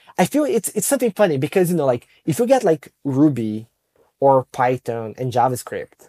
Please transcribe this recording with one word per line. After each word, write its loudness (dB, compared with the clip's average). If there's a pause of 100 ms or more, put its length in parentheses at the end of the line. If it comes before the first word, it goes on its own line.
(160)
I 2
feel 0
it's, -2
it's -4
something 0
funny 0
because, 0
you -2
know, 0
like, 0 (180)
if -2
you 0
get, 2
like, 0 (100)
Ruby 0 (540)
or 4
Python -4
and -6
JavaScript, -4